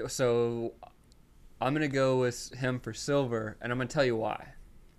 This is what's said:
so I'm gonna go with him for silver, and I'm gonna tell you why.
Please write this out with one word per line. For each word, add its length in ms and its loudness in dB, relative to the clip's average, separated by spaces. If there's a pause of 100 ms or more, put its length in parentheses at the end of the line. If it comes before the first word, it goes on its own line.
so 640 0 (880)
I'm 120 2
gonna 140 2
go 320 4
with 360 0
him 240 -2
for 140 -8
silver, 680 0
and 100 -2
I'm 60 -2
gonna 100 -2
tell 180 2
you 120 2
why. 320 -4 (500)